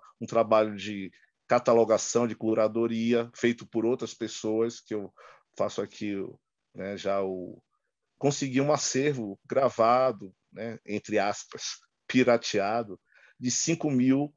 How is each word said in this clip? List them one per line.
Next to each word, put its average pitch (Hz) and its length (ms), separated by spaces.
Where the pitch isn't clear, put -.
um 117 60
trabalho 110 500
de 98 360
catalogação, 117 800
de 107 80
curadoria, 113 1000
feito 120 320
por 113 200
outras 120 280
pessoas, 113 680
que - 140
eu 101 200
faço 101 240
aqui, 104 340
né, 98 240
já 98 240
o, 95 400
consegui 139 440
um 143 100
acervo 131 760
gravado, 120 880
né, 113 340
entre 104 340
aspas, - 600
pirateado, 113 920
de 123 120
cinco 156 380
mil 135 480